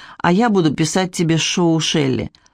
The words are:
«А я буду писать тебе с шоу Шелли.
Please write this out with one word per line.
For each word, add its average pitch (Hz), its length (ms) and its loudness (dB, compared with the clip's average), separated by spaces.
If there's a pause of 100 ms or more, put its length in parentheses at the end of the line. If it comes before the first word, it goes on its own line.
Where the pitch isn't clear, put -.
(180)
«А 170 140 0
я 226 180 2
буду 170 240 2
писать 180 380 -2
тебе 160 260 0
с 151 40 -2
шоу 165 400 0
Шелли. 131 500 -2 (220)